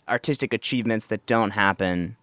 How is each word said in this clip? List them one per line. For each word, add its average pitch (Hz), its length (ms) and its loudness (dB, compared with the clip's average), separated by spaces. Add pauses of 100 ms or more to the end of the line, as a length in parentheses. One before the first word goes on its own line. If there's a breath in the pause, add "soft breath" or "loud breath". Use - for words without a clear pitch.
artistic 127 440 -2
achievements 113 540 -2
that 107 180 -6
don't 113 260 2
happen. 98 720 0